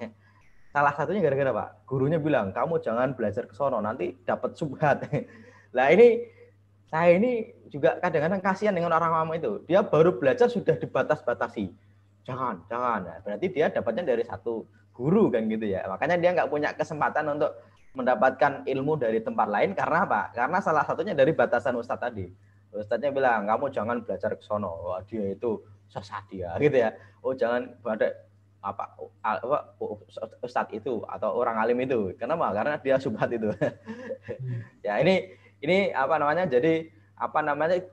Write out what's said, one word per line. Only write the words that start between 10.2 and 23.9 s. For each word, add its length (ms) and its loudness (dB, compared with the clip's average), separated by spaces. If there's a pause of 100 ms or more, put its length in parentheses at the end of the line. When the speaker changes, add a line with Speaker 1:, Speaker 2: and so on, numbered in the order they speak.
Speaker 1:
belajar 320 4
sudah 240 2
dibatas-batasi. 960 -2 (560)
"Jangan, 400 -6
jangan." 400 -2
Nah, 160 -14
berarti 240 -4
dia 240 0
dapatnya 400 -2
dari 160 0
satu 400 -8 (240)
guru 400 2
kan 160 0
gitu 160 -2
ya. 240 -2
Makanya 320 0
dia 160 2
nggak 160 0
punya 240 -2
kesempatan 560 -2
untuk 200 -2 (440)
mendapatkan 640 2
ilmu 320 -2
dari 240 0
tempat 320 -2
lain. 220 0
Karena 320 0
apa? 260 -2
Karena 320 -2
salah 220 2
satunya 340 -4
dari 140 6
batasan 420 2
ustadz 280 -6
tadi. 240 -6 (440)
Ustadznya 400 -4
bilang, 380 2
"Kamu 240 0
jangan 320 -4